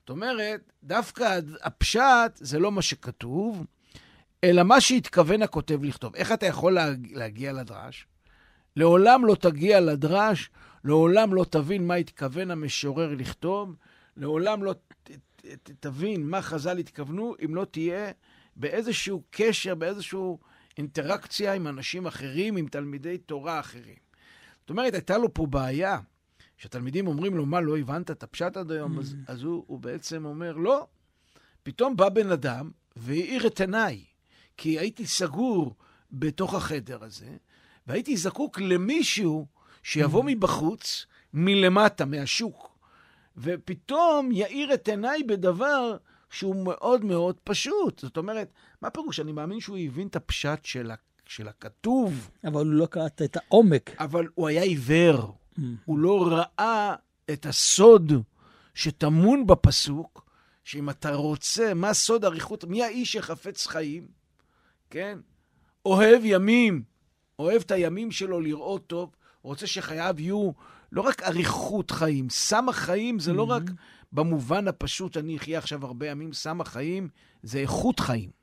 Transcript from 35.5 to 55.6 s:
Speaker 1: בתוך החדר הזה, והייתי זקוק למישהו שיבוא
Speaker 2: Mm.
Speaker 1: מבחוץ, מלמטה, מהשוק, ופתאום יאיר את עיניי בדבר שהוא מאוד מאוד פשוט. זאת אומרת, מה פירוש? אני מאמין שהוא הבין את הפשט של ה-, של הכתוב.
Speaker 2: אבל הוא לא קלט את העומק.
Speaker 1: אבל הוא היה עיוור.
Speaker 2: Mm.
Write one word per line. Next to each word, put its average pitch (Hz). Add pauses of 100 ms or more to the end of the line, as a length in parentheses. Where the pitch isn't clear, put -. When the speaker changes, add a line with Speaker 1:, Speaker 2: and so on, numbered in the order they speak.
Speaker 1:
בתוך 151
החדר 123
הזה, 113 (500)
והייתי 240
זקוק 190
למישהו 185 (360)
שיבוא 151
Speaker 2:
Mm. 277
Speaker 1:
מבחוץ, 214 (280)
מלמטה, 185
מהשוק, - (580)
ופתאום 262
יאיר 262
את -
עיניי 233
בדבר 220 (340)
שהוא 190
מאוד 214
מאוד 180
פשוט. 285
זאת -
אומרת, 208 (300)
מה 226
פירוש? 311
אני 151
מאמין 160
שהוא 196
הבין 160
את -
הפשט 151
של 117
ה-, 113 (320)
של 107
הכתוב. 170 (140)
Speaker 2:
אבל 151
הוא 151
לא 160
קלט 160
את 143
העומק. 180
Speaker 1:
אבל 160
הוא 160
היה 156
עיוור. 147 (220)
Speaker 2:
Mm. - (240)